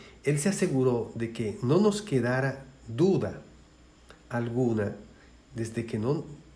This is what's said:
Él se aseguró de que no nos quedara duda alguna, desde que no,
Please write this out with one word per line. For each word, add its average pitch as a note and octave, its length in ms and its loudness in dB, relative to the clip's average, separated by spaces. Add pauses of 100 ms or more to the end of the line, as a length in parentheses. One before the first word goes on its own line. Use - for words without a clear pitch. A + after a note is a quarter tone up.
(240)
Él D3 140 2
se E3+ 100 0
aseguró C3 680 2
de A#2 180 -4
que G#2 300 -4
no B2+ 180 4
nos G#3 200 4
quedara C3 640 0 (240)
duda B2 540 2 (880)
alguna, A2+ 680 0 (580)
desde A2+ 300 -6
que A2+ 140 -6
no, C3+ 260 -2 (320)